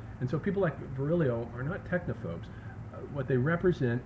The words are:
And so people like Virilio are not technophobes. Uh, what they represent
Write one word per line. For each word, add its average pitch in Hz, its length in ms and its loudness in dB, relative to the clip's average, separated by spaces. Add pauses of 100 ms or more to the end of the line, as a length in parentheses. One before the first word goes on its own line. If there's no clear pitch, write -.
(200)
And 127 80 0
so 156 100 0
people 196 220 0
like 170 160 4 (200)
Virilio 135 580 2
are 120 80 -4
not 160 220 -4
technophobes. 92 640 -4 (460)
Uh, - 60 -10 (140)
what 139 140 -2
they 135 100 4
represent 143 680 4